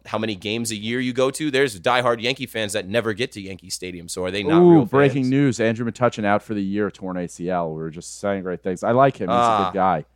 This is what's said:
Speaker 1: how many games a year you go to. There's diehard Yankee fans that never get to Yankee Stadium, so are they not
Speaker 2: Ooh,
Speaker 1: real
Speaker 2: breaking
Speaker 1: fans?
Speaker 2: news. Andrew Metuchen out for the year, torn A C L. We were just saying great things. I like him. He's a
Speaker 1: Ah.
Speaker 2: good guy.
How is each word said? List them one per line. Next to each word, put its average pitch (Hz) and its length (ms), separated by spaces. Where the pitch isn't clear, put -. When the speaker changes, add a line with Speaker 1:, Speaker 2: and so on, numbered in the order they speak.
Speaker 1:
how - 140
many 110 160
games 107 380
a - 40
year 110 220
you 127 140
go 131 180
to. 151 180
There's 131 320
diehard 123 400
Yankee 127 260
fans 107 260
that 98 160
never 113 240
get 117 200
to 107 80
Yankee 92 300
Stadium, 90 380
so 90 160
are 92 80
they 104 100
not 165 180
Speaker 2:
Ooh, 175 120
Speaker 1:
real 156 120
Speaker 2:
breaking 135 380
Speaker 1:
fans? 127 80
Speaker 2:
news. 131 300
Andrew 117 300
Metuchen 117 340
out 104 180
for 110 120
the 101 80
year, 98 280
torn 92 260
A 87 120
C 85 200
L. 85 240
We 78 80
were 80 100
just 82 280
saying 98 240
great 90 220
things. 92 180
I 104 80
like 131 260
him. 98 120
He's 117 80
a - 40
Speaker 1:
Ah. 104 300
Speaker 2:
good 90 80
guy. 90 260